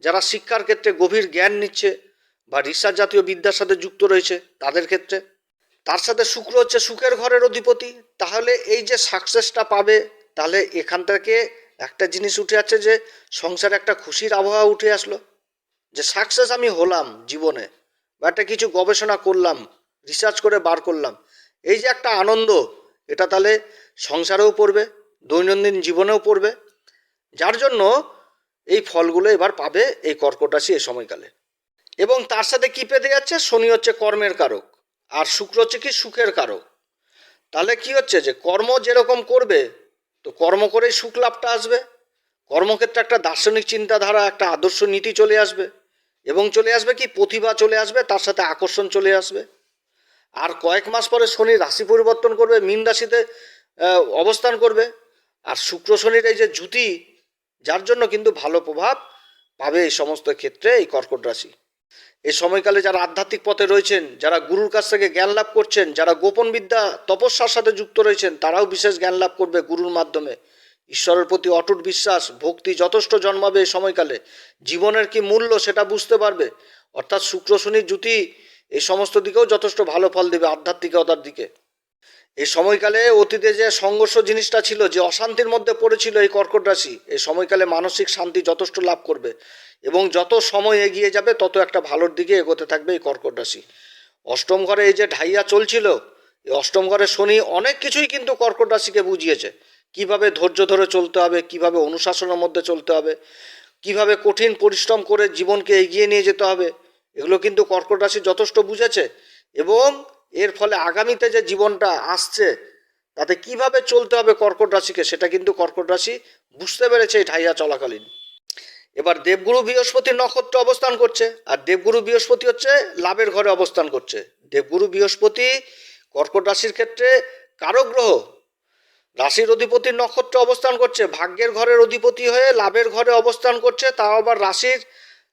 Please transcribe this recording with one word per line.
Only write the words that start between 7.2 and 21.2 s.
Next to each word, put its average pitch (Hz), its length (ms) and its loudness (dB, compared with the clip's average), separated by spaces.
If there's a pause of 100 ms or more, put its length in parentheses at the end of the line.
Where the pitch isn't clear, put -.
অধিপতি। 240 460 0 (280)
তাহলে 220 340 -2 (140)
এই 226 160 0
যে 240 140 -2
সাকসেসটা 220 680 -2
পাবে, 208 320 2 (380)
তাহলে 165 240 -2 (160)
এখান 175 300 -4
থেকে 202 300 0 (440)
একটা - 280 -6
জিনিস 196 320 -6
উঠে 208 180 -2
আসছে 214 220 2
যে 214 160 4 (360)
সংসারে 180 460 -2
একটা 196 180 -2
খুশির 214 400 -6
আবহাওয়া 208 380 2
উঠে 214 200 -2
আসলো, 202 240 -4 (800)
যে 147 60 -6
সাকসেস 220 480 0
আমি 240 180 -2
হলাম 175 380 0 (200)
জীবনে, 147 380 -4 (580)
বা 156 60 0
একটা 202 160 -2
কিছু 214 240 -4
গবেষণা 202 480 0
করলাম, 180 420 0 (500)
রিসার্চ 208 320 -4
করে 208 180 2
বার 165 220 0
করলাম, 151 340 -6 (500)